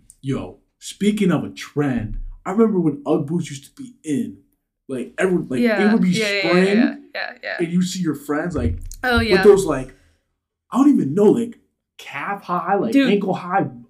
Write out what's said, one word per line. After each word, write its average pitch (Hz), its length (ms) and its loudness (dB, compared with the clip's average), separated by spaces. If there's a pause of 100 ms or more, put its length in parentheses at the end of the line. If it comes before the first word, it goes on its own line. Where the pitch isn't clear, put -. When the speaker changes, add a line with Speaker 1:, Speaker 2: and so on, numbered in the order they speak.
(220)
Speaker 1:
yo, 113 380 -6 (200)
speaking 202 520 0
of 147 120 0
a 98 80 -8
trend, 123 680 -4 (260)
I 185 60 -6
remember 202 280 2
when 156 260 -2
UGG 151 220 0
boots 165 240 -4
used 139 140 -16
to - 180 -20
be 120 200 -18
in. 139 360 -6 (480)
Like, 120 320 -10
everyone, 185 300 0
like, 127 120 -4
Speaker 2:
Yeah, 208 280 2
Speaker 1:
it 214 40 4
would 226 80 2
be 185 80 2
Speaker 2:
yeah, 208 220 0
yeah, 202 80 -2 (100)
Speaker 1:
spring, 190 280 4
Speaker 2:
yeah, 247 180 2 (180)
yeah, - 300 -10
yeah. - 160 -8
Speaker 1:
and 170 120 -4
you 180 120 2
see 185 180 -6
your 151 140 -2
friends, 156 400 -6
like, 120 240 -2 (240)
Speaker 2:
Oh, 247 160 2
yeah. 220 160 2
Speaker 1:
with 190 80 2
those, 196 220 8
like, 135 280 -6 (760)
I 214 60 -2
don't 285 120 6
even 151 240 2
know, 208 120 4
like, 233 340 2 (400)
calf 165 440 -10
high, 180 320 -4
like, 220 180 -2
Speaker 2:
Dude, 269 180 4
Speaker 1:
ankle 190 240 0
high 175 320 -4 (220)